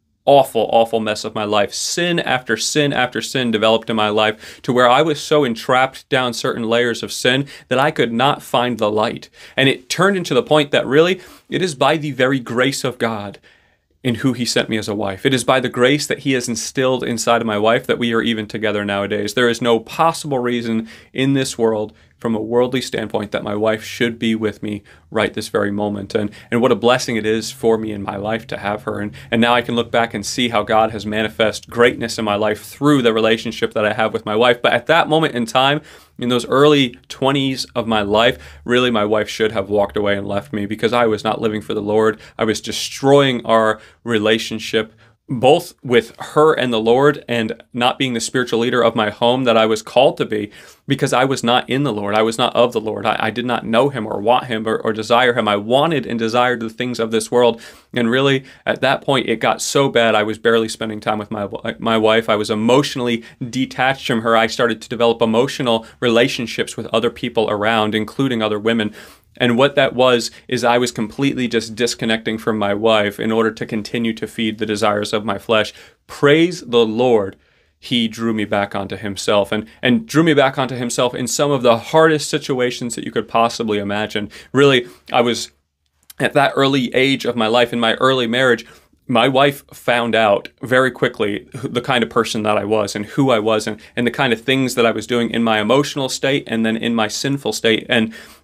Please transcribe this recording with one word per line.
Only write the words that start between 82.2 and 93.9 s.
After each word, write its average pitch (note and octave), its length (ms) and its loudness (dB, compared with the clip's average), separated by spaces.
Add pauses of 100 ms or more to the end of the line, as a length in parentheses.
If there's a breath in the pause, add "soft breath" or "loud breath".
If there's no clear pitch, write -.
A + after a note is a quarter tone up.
situations B2+ 680 -4
that - 80 -8
you - 80 -8
could A2 160 -4
possibly A2+ 500 0
imagine. G2+ 500 -4 (240 loud breath)
Really, C3+ 360 4 (240 loud breath)
I B2+ 80 4
was A#2+ 320 -2 (680)
at C3+ 140 -2
that C#3 240 2
early C3+ 360 0
age C3 320 0
of A#2+ 120 -4
my A2 100 0
life, A#2+ 260 2
in A#2+ 60 -4
my A2+ 160 0
early C3 320 0
marriage, A#2+ 400 0 (440 loud breath)
my A#2+ 160 4
wife C#3 460 2
found A#2+ 420 -2
out G#2+ 360 2 (100)
very B2+ 300 2
quickly A2 640 -4
who, A#2 120 -8
the A#2 120 -4
kind B2 240 0
of G#2+ 60 -4
person A2+ 320 -2
that G#2+ 160 0
I G2+ 80 -2
was G#2 280 -2
and G#2 120 -6
who C3+ 240 0
I A#2 80 4
was G#2+ 280 0
and, G#2+ 140 -8 (160 loud breath)